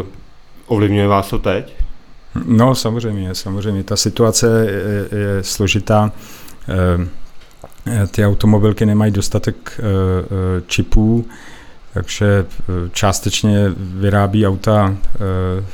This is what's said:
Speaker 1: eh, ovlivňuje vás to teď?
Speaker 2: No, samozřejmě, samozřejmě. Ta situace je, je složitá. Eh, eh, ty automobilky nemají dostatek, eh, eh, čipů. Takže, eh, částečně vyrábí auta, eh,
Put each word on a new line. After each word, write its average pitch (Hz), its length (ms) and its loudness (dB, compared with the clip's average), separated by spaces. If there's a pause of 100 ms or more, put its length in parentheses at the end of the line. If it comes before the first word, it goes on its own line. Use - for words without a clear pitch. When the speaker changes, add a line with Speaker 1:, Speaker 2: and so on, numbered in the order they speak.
Speaker 1:
eh, 92 40 -10 (600)
ovlivňuje 104 400 2
vás 98 220 2
to 113 100 -2
teď? 107 360 -2 (720)
Speaker 2:
No, 120 280 4
samozřejmě, 107 600 -4
samozřejmě. 98 500 -4
Ta 104 120 -4
situace 113 500 2 (240)
je, 101 480 -4
je 101 260 -2
složitá. 107 680 2 (560)
Eh, 90 380 2 (800)
eh, 107 200 0
ty 104 200 0
automobilky 107 600 4
nemají 104 260 2
dostatek, 104 440 -2 (220)
eh, - 40 -6
eh, 92 840 -2
čipů. 110 600 2 (680)
Takže, 101 520 0 (140)
eh, 87 320 -2
částečně 101 720 0 (120)
vyrábí 98 720 0
auta, 98 500 2 (180)
eh, - 40 4 (560)